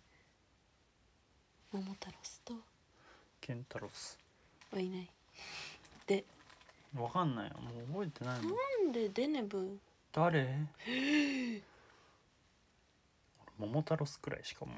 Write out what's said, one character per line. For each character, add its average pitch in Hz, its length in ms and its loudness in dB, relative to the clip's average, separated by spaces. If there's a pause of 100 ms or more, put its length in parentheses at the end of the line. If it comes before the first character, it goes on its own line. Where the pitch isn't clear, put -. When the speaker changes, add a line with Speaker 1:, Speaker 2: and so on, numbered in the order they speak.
(1700)
Speaker 1:
桃 196 220 -4
太 - 160 -12
郎 - 20 -14 (320)
と。 240 100 -10 (880)
Speaker 2:
ケ - 140 -6
ン 123 140 -8
タ - 100 -8
ロ 104 160 -8
ス。 - 240 -10 (520)
Speaker 1:
は 202 100 -2
い 185 80 0
な 185 100 -4
い。 180 100 -8 (1000)
で。 196 180 4 (720)
Speaker 2:
わ 120 140 0
か 180 120 4
ん 143 120 4
な 107 120 -2
い - 40 -8
よ、 - 100 -12
も 120 100 -8 (320)
う - 20 0
覚 - 0 -
え - 20 -4 (120)
て - 60 -6
な 127 120 0
い 117 40 -2
も - 80 0
ん。 359 40 2 (320)
Speaker 1:
な 311 60 6
ん - 20 0
で、 226 180 2
デ 240 180 2
ネ 294 140 2
ブ？ 196 360 -2 (340)
Speaker 2:
誰？ 160 280 6 (460)
Speaker 1:
へ 262 680 4
え。 202 60 -8 (2000)
Speaker 2:
桃 110 240 0
太 160 140 2
郎 151 100 0
く - 240 -6
ら - 80 -6
い - 60 -12
し - 100 -8
か - 100 -10
も 127 140 -8